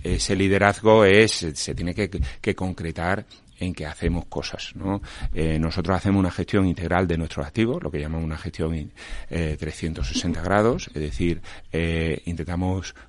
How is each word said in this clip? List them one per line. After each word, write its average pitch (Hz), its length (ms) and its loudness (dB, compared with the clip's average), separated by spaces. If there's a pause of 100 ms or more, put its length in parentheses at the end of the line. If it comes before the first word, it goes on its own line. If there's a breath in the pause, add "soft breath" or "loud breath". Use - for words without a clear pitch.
ese 90 320 0
liderazgo 101 720 6
es, 104 260 8 (220)
se 71 200 -6
tiene 85 220 -4
que, 101 140 -2 (320 loud breath)
que 101 120 0
concretar 87 720 -2 (320 soft breath)
en 90 160 -4
que 78 120 -8
hacemos 82 400 -2
cosas, - 500 -8
¿no? 98 260 -4 (320 loud breath)
Eh, 80 240 2
nosotros 82 380 0
hacemos 98 240 2
una 92 100 2
gestión 95 380 0
integral 87 400 0
de 82 100 0
nuestros 78 280 -4
activos, 117 360 -2
lo - 80 -6
que 78 120 -4
llamamos 80 240 -4
una 78 120 -4
gestión 82 380 -4
in-, 76 160 -6 (380 loud breath)
eh, 78 280 -2
trescientos 80 520 -4
sesenta 80 320 -2
grados, 107 460 4
es 76 140 -6
decir, 82 400 0 (300 loud breath)
eh, 82 540 0
intentamos 87 680 -2 (160 loud breath)